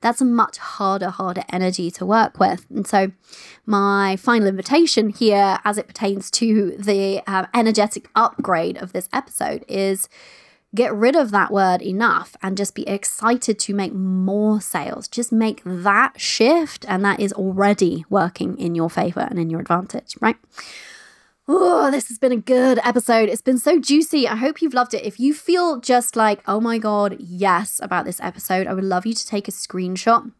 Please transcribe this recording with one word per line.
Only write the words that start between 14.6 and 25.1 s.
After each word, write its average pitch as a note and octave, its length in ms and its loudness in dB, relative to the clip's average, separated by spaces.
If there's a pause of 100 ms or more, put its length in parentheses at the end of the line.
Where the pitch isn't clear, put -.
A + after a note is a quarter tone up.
sales. - 480 -6
Just - 240 -4
make A3 320 0
that G3 560 0
shift, D4+ 640 0
and F#3+ 200 -2
that G3 140 0
is G3+ 120 -2
already F#3+ 800 0
working F3+ 480 0
in E3+ 160 -4
your E3 160 0
favor F3 400 -2
and F3 80 -4
in E3 100 -2
your E3 120 -4
advantage, - 600 -4
right? A3 160 0 (1120)
Oh, E4+ 400 4
this C4+ 180 -2
has A#3 100 -12
been B3+ 120 2
a B3 60 0
good B3+ 480 4
episode. A3+ 460 2
It's A3 100 -4
been C4 160 2
so D4+ 220 4
juicy. C#4+ 500 2
I A3 80 -2
hope C4+ 240 -2
you've D4 140 -2
loved B3 180 0
it. G#3+ 140 -6
If G3+ 120 -10